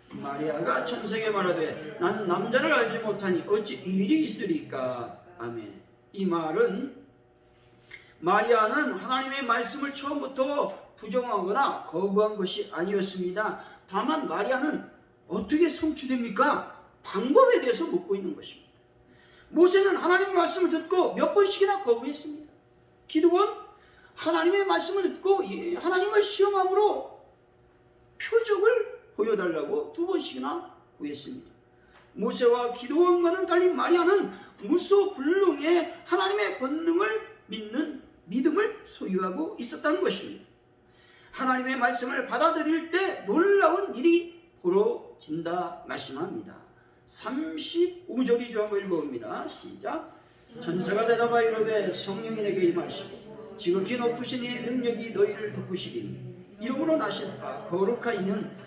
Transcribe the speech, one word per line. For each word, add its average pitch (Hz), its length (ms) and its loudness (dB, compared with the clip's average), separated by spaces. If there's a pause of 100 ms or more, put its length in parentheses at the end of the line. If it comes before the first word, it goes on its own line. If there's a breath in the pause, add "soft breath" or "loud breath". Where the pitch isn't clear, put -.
(100)
"마리아가 147 720 -4
천사에게 220 460 -2
말하되, 170 680 -2
나는 202 300 0
남자를 233 440 2
알지 233 260 2
못하니 196 500 -2
어찌 208 280 -2
이 190 280 0
일이 311 200 4
있으리까?" 131 920 -4 (200)
아멘. 113 440 -10 (300)
이 196 120 -2
말은 185 760 0 (1200 loud breath)
마리아는 226 720 4
하나님의 262 500 -4
말씀을 240 500 -2
처음부터 277 1040 -4
부정하거나 214 920 -2
거부한 202 500 0
것이 196 340 -4
아니었습니다. 185 960 -4 (240 loud breath)
다만 247 400 -2
마리아는 247 600 -2 (380)
어떻게 302 420 2
성취됩니까? 254 1120 0 (220)
방법에 311 580 6
대해서 254 260 0
묻고 185 280 -2
있는 180 220 -4
것입니다. - 340 -20 (800 soft breath)
모세는 359 480 6
하나님의 370 380 2
말씀을 339 360 2
듣고 320 440 0
몇 - 200 2
번씩이나 392 480 4
거부했습니다. 285 680 -2 (560)
기드온 349 400 4 (680 soft breath)
하나님의 339 520 2
말씀을 370 360 0
듣고, 370 480 0
예, 349 240 -4
하나님을 381 480 2
시험함으로 392 960 2 (1040)
표적을 440 800 2 (160)
보여달라고 170 800 -2
두 330 120 -2
번씩이나 302 680 -6 (240)
구했습니다. 147 520 -12 (600 soft breath)
모세와 240 600 2
기드온과는 349 760 2
달리 359 220 4
마리아는 339 600 4 (320 loud breath)
무소불능의 339 1400 2
하나님의 392 560 0
권능을 339 680 0 (200)
믿는 226 520 -6 (260)
믿음을 302 580 0
소유하고 190 760 -4
있었다는 311 420 -2
것입니다. - 440 -4 (880 soft breath)
하나님의 254 440 0
말씀을 247 500 0
받아들일 311 640 0
때 370 360 -2
놀라운 370 680 4
일이 339 460 2 (220)
벌어진다 170 1200 -2
말씀합니다. 135 680 -8 (520 soft breath)
삼십오 302 1200 -4
절이죠. 233 380 0
한번 208 220 -2
읽어봅니다. 147 640 -4
시작. - 680 -10 (440 loud breath)
"천사가 185 460 0
대답하여 233 440 4
이르되, 214 420 0
성령이 220 480 -6
내게 190 260 0
임하시고 - 920 -6
지극히 190 400 0
높으신 240 460 -4
이의 240 180 -6
능력이 233 480 -2
너희를 208 420 0
덮으시리니, 131 1080 -10
이러므로 302 360 0
나실 202 420 -4
바 - 300 -10
거룩하 220 460 0
있는 196 520 -4